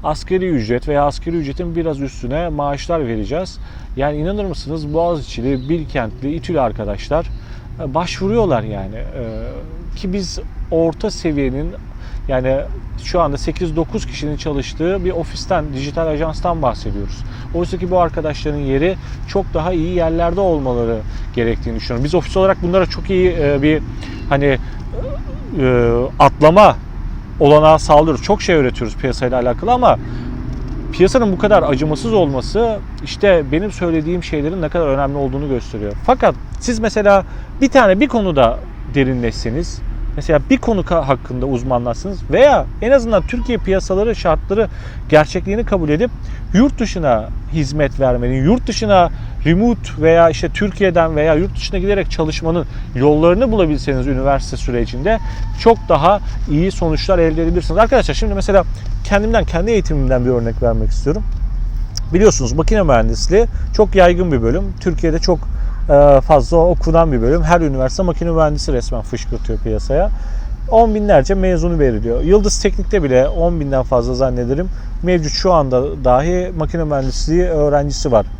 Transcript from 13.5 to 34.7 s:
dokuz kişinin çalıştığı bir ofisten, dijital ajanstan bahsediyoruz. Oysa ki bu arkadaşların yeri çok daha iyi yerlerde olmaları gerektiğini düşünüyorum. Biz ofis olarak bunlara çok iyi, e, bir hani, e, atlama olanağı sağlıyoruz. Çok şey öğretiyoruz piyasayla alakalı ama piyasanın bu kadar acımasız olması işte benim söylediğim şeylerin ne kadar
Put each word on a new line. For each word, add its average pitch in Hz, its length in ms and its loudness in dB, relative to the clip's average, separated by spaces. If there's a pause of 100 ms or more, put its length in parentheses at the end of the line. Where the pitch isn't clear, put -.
dokuz 165 300 -4
kişinin 147 320 -6
çalıştığı 160 680 -4
bir 185 60 -2
ofisten, 165 600 -4
dijital 143 340 -4
ajanstan 160 540 -2
bahsediyoruz. 104 560 -4 (380)
Oysa 175 220 -2
ki 175 140 -4
bu 185 80 2
arkadaşların 151 600 -2
yeri 143 360 0 (320)
çok - 260 -4
daha 170 200 -2
iyi 175 220 -2
yerlerde 170 440 0
olmaları 127 580 0 (380)
gerektiğini 113 400 -2
düşünüyorum. 120 300 -4
Biz 151 100 -2
ofis - 220 0
olarak 190 260 2
bunlara 180 220 2
çok - 240 -8
iyi, 185 320 2
e, 143 200 2
bir 151 200 2 (480)
hani, 139 280 2 (1000)
e, 123 320 2 (280)
atlama 151 560 6 (640)
olanağı 151 400 8
sağlıyoruz. 151 440 4
Çok 202 180 0
şey 180 140 2
öğretiyoruz 123 420 0
piyasayla 127 420 -2
alakalı 120 320 0
ama 247 260 4 (960)
piyasanın 202 380 2
bu 175 60 -2
kadar 202 260 4
acımasız 151 500 -2
olması 196 640 0 (260)
işte 170 480 2
benim 185 200 0
söylediğim 165 520 -2
şeylerin 160 380 -4
ne 151 80 -2
kadar 165 180 0